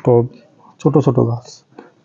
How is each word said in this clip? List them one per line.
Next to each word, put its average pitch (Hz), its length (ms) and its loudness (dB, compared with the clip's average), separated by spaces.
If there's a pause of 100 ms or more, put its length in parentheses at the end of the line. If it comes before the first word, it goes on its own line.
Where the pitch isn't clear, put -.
টব, 120 220 2 (520)
ছোট 151 200 0
ছোট 127 200 0
গাছ। 117 460 -6 (400)